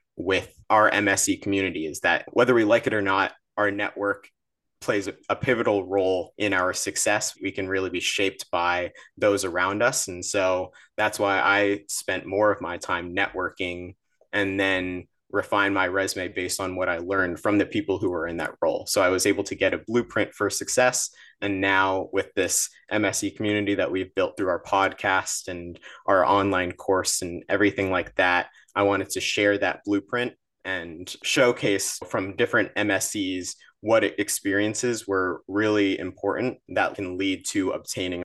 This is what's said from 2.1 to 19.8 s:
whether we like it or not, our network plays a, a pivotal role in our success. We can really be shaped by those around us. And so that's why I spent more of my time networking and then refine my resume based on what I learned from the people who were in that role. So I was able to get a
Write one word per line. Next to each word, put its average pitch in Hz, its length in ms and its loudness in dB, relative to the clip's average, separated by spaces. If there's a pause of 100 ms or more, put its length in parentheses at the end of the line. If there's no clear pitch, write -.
whether 120 200 6
we 113 120 6
like 113 220 4
it 113 60 2
or 107 80 0
not, 98 300 0 (240)
our 104 160 2
network 101 560 -4 (520)
plays 104 280 -2
a, 95 60 -6 (160)
a 101 60 0
pivotal 113 500 2
role 92 520 0
in 101 160 0
our 92 200 2
success. - 680 -2
We 95 100 -4
can 95 180 -6
really 95 200 -2
be 87 120 -4
shaped - 500 -2
by 87 400 0 (260)
those 101 280 4
around 92 360 0
us. 131 280 2
And 90 140 -10
so 92 480 0 (260)
that's 107 200 0
why 98 220 2
I 101 480 2
spent - 380 -6
more 101 260 2
of 98 100 -4
my 85 160 -6
time 87 380 -6
networking 90 800 -4 (380)
and 98 260 0
then 92 480 -2 (240)
refine 101 420 0
my 95 140 2
resume 95 400 -2
based 90 320 -6
on 92 160 -4
what 92 140 -2
I 87 80 -2
learned 87 420 -2
from 104 180 2
the 95 80 4
people 98 320 -2
who 95 120 -2
were 85 180 -2
in 85 100 -6
that 78 240 -6
role. - 240 0
So - 160 2
I 92 60 6
was 92 180 2
able 98 200 2
to - 100 -8
get 92 180 2
a 85 140 -4